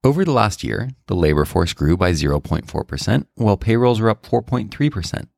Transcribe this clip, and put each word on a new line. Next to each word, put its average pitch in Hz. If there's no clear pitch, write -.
Over 147
the 165
last 107
year, 87
the 92
labor 76
force 85
grew 76
by 92
zero 73
point -
four -
percent, 104
while 104
payrolls 113
were 113
up -
four 120
point 123
three 147
percent -